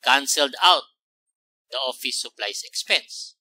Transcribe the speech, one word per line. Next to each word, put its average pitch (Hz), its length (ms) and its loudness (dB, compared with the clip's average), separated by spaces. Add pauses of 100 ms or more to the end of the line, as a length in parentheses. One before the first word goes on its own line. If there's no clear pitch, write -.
canceled 139 500 2 (100)
out 175 200 6 (880)
the 127 60 -6
office 131 440 -6
supplies 104 420 -8
expense. - 760 -6